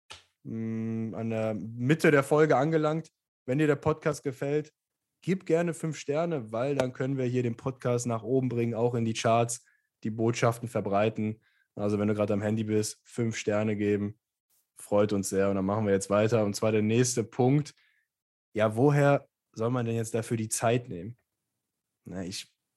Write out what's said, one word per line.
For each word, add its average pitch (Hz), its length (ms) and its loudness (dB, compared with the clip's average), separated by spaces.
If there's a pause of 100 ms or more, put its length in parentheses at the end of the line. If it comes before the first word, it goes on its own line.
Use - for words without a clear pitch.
(440)
mm, 113 720 -6
an 113 160 -6
der 110 240 -2
Mitte 120 560 2
der 143 120 6
Folge 151 340 4
angelangt. 156 540 0 (360)
Wenn 127 120 0
dir 156 80 4
der 147 100 4
Podcast 156 460 -2
gefällt, 143 500 -4 (500)
gib 185 220 -2
gerne 165 280 2
fünf 160 240 -6
Sterne, 143 540 -4
weil 127 240 -2
dann 127 180 -2
können 135 240 -4
wir 131 80 -2
hier 123 180 0
den 117 140 -4
Podcast 123 500 -4
nach 113 160 -4
oben 127 260 0
bringen, 120 260 -2
auch 120 200 0
in 117 100 -2
die 113 80 -2
Charts, 117 520 0 (380)
die 117 80 -4
Botschaften 117 580 0
verbreiten. 107 720 -2 (340)
Also 104 240 -2
wenn 101 100 2
du 107 60 0
grad 104 160 0
am 101 100 0
Handy 107 240 -2
bist, 107 400 -2
fünf 117 320 -4
Sterne 107 400 0
geben, 104 420 0 (580)
freut 104 360 2
uns 98 160 -2
sehr. 98 200 2
Und 98 60 0
dann 95 100 0
machen 107 200 0
wir 101 80 4
jetzt 95 160 0
weiter. 107 360 4
Und 104 100 -2
zwar 110 160 0
der 107 100 2
nächste 117 420 2
Punkt. 131 500 0 (800)
Ja, 107 220 2
woher 143 520 4 (260)
soll 113 180 -2
man 123 140 -2
denn 113 100 -2
jetzt 113 200 -4
dafür 113 220 -2
die 110 120 -6
Zeit 123 400 0
nehmen? 92 280 -10 (880)
Na, 90 180 -10
ich, - 300 -12 (240)